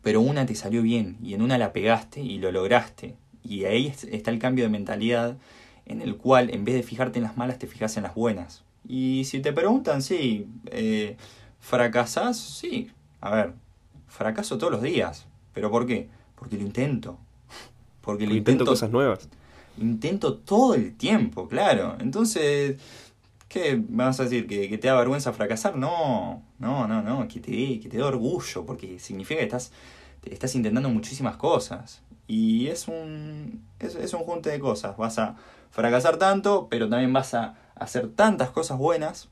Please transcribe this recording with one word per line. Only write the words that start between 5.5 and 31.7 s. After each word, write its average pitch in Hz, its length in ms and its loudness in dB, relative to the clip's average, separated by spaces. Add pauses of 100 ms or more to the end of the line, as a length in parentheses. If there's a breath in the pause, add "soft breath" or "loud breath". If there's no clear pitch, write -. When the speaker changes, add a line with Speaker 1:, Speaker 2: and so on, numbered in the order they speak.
Speaker 1:
en - 160 -10
el - 160 -6
cual, 127 340 6
en 101 140 -4
vez 123 100 2
de 120 80 2
fijarte 123 360 -4
en 117 60 0
las 110 120 -6
malas, 127 220 -4
te - 80 -10
fijas - 320 -6
en 101 60 -4
las 87 100 -10
buenas. 110 500 -2 (240)
Y 131 360 0
si 135 160 -4
te 147 120 0
preguntan, 165 480 2
sí, 127 460 0 (200)
eh, 107 520 -2 (420 loud breath)
¿fracasás? 123 760 0
Sí. - 520 -8 (300)
A 101 140 -2
ver, 98 180 2 (560)
fracaso 110 480 -4
todos 160 160 0
los 110 100 -2
días. 101 440 -2 (260)
¿Pero 104 180 -4
por 120 160 2
qué? 120 220 -4 (260 soft breath)
Porque 120 220 -10
lo 101 60 -4
intento. 113 560 -4 (840 loud breath)
Porque 104 240 -4
lo 104 60 -2
Speaker 2:
Porque 110 80 4
intento 107 120 2
Speaker 1:
intento 131 160 6
Speaker 2:
cosas 117 240 2
nuevas. 120 380 0 (500 soft breath)
Speaker 1:
Intento 120 560 0
todo 226 400 4
el 110 220 0
tiempo, 131 520 0
claro. 117 520 2
Entonces, 143 760 2 (720 loud breath)
¿qué 151 280 0
me 117 280 0
vas 131 160 2
a 127 40 2
decir? 120 220 0
¿Que, 101 220 -2
que 107 80 -4
te 123 120 0
da 131 80 6
vergüenza 131 360 2
fracasar? 110 440 -2
No, 131 680 -2 (160)
no, 123 280 -2
no, 110 160 0
no, 117 260 -2
que - 120 -12
te - 120 -8
dé, 120 280 -2
que 107 80 -16
te 117 80 -8
dé 123 60 0
orgullo, 131 640 -2
porque 92 320 -12
significa 98 400 -6
que 120 80 0
estás, 123 260 -6 (480 loud breath)
te, - 140 -14
estás 135 200 -4
intentando 123 360 2
muchísimas 117 460 -4
cosas. - 680 -2 (240)